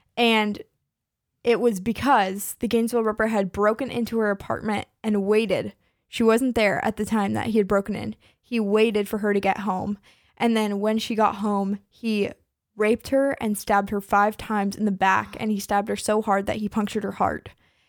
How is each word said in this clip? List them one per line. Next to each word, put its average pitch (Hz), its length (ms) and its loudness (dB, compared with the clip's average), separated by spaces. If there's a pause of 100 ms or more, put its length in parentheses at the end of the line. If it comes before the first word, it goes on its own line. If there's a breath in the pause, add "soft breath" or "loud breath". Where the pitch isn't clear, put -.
(160 soft breath)
And 220 460 0 (840)
it 233 160 2
was 220 200 2
because 208 800 0
the 240 80 -2
Gainesville 233 360 0
Ripper 220 240 0
had 202 240 0
broken 214 380 0
into 226 280 -4
her 214 120 2
apartment 208 560 -4 (160)
and 208 220 0
waited. 202 500 0 (340)
She - 140 -2
wasn't 233 320 4
there 208 300 2
at 220 120 -2
the 214 100 -4
time 214 260 0
that 214 160 -2
he 220 100 2
had 196 100 4
broken 202 280 0
in. 214 180 -8 (260 soft breath)
He 240 200 -6
waited 208 480 2
for 214 100 -4
her 208 140 0
to 196 80 2
get 196 200 0
home. 196 380 -4 (380 soft breath)
And 233 200 2
then 208 240 0
when 220 180 2
she 220 160 -4
got 214 220 2
home, 202 420 -2 (100)
he 214 420 -2 (460)
raped 214 320 0
her 277 320 2
and 214 160 -2
stabbed 202 340 0
her 208 100 -2
five 208 360 2
times 202 400 -2
in 214 100 -4
the 208 40 0
back, 190 480 0
and 220 120 -4
he 202 100 -2
stabbed 202 280 -2
her 202 80 -4
so 214 260 0
hard 202 240 0
that 208 100 -2
he 214 120 -4
punctured 208 360 -4
her 196 80 -4
heart. - 380 -2 (380)